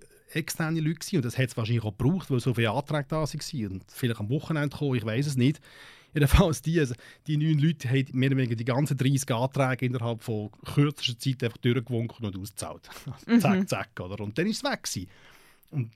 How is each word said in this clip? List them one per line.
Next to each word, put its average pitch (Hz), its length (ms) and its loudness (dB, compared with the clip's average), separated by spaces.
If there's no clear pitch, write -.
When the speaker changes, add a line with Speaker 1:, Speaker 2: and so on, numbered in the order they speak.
Speaker 1:
externe 160 460 -2
Leute 160 200 0
gewesen. - 160 -4
Und 131 100 2
das 120 140 -4
hat 127 100 2
es - 80 -10
wahrscheinlich 113 260 0
auch 107 140 -4
gebraucht, 160 320 0
weil 131 100 2
so 123 140 0
viele 113 160 2
Anträge 143 400 -4
da 160 120 -2
waren. 131 500 -6
Und 95 160 -10
vielleicht 117 320 -4
am 104 100 -4
Wochenende 147 480 -2
kommen, 139 160 -2
ich 110 120 -2
weiss 117 200 0
es 147 100 -2
nicht. 123 240 2
Jedenfalls, 151 480 6
die, 160 180 0
also 123 140 0
die 151 120 0
neun 156 200 4
Leute 156 320 2
haben 135 240 2
mehr 131 160 2
oder 135 80 2
weniger 120 180 0
die 117 80 -4
ganzen 135 320 0
dreißig 135 360 2
Anträge 131 560 0
innerhalb 117 340 -2
von 107 300 -4
kürzester 143 540 0
Zeit 131 260 -2
einfach 117 140 -2
durchgewunken 117 680 -2
und 95 100 -6
ausgezahlt. - 500 -12
<laughs> - 200 -14
Speaker 2:
Mhm. 233 140 6
Speaker 1:
Zack, 196 280 4
zack, 101 300 -4
oder? 98 240 -6
Und 110 140 -6
dann 170 80 2
ist 220 120 -2
es 277 140 -2
weg - 120 -6
gewesen. - 260 -8
Und 123 240 -4